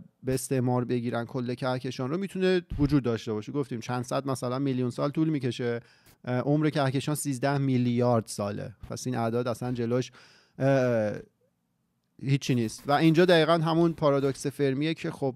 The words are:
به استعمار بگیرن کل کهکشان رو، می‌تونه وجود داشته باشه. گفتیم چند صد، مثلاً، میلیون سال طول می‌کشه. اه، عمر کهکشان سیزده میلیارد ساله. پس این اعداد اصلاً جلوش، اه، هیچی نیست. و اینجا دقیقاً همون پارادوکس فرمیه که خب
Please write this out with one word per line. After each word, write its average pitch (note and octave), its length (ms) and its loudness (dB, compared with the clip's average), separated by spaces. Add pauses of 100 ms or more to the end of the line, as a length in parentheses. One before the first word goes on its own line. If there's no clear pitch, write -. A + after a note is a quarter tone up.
(240)
به B2+ 100 0
استعمار B2 520 0
بگیرن A#2+ 400 -2
کل B2 280 -6
کهکشان C3 560 -4
رو، D#3+ 80 -2
می‌تونه F#3 440 0 (180)
وجود C#3+ 240 4
داشته A2+ 300 -2
باشه. G#2+ 180 -6
گفتیم C3 280 -4
چند B2 240 -4
صد، C3+ 240 -4
مثلاً، B2+ 320 -4
میلیون B2+ 300 0
سال C3 220 -2
طول D#3+ 180 0
می‌کشه. B2 500 -2 (460)
اه، B2+ 140 0
عمر D3+ 300 2
کهکشان C#3 460 0
سیزده C#3 420 -2
میلیارد B2 680 2
ساله. G2+ 480 -6 (140)
پس A#2 180 -8
این B2+ 100 -4
اعداد A#2 300 -2
اصلاً B2 240 -4
جلوش، A#2+ 400 -2 (480)
اه، B2 540 2 (1080)
هیچی C#3 340 0
نیست. A2+ 300 -2
و C#3 60 -2
اینجا D#3+ 340 6
دقیقاً E3 280 6
همون E3 400 4
پارادوکس C#3 540 0
فرمیه C#3+ 460 0
که D#3+ 180 -6
خب C3+ 240 -4